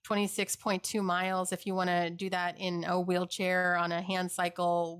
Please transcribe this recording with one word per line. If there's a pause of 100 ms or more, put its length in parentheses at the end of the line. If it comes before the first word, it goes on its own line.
twenty-six
point
two
miles,
if
you
wanna
do
that
in
a
wheelchair,
on
a
hand
cycle,